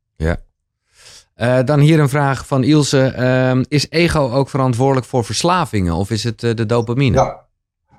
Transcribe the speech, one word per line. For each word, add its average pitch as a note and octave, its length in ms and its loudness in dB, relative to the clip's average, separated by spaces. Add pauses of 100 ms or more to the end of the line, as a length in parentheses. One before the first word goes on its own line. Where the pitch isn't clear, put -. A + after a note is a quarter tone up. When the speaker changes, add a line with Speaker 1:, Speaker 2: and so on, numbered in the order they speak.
(160)
Speaker 1:
Ja. D#2+ 220 -2 (960)
Eh, B2+ 320 0
dan D3 140 2
hier D3+ 200 4
een C#3+ 100 2
vraag C#3 380 -2
van C3+ 160 0
Ilse. C#3 420 2
Ehm, B2+ 640 0
is D3 220 -2
ego D#3 420 0
ook C3 180 -2
verantwoordelijk C3 560 0
voor B2 200 -2
verslavingen A2+ 680 -2
of G2 180 -4
is A2 120 -4
het, A#2 200 -6
eh, A#2 120 0
de A2+ 100 -2
dopamine? A#2+ 500 0
Speaker 2:
Ja. - 300 -2 (520)